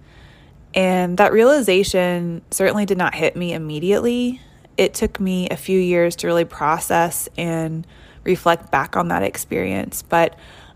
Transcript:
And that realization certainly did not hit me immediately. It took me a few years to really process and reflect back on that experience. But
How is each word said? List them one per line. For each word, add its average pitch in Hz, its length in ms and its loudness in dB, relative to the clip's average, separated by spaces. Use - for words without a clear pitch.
And 180 460 0
that 208 120 6
realization 185 1080 2
certainly 196 340 0
did 190 100 0
not 180 180 0
hit - 220 0
me 175 160 -4
immediately. 202 880 -2
It 190 160 2
took - 260 -4
me 185 300 0
a 180 60 -6
few 190 220 0
years 175 380 2
to - 100 -6
really 170 200 2
process 165 920 -2
and 160 500 -6
reflect 170 460 0
back 143 260 -2
on 175 120 -2
that 170 140 -2
experience. - 800 -4
But - 380 0